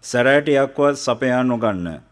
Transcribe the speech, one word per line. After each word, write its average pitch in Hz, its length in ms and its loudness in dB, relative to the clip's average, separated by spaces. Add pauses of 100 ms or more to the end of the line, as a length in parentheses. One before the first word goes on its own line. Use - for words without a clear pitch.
සැරෑටියක්වත් 139 960 2
සපයා 123 420 0
නොගන්න. 110 440 -2 (240)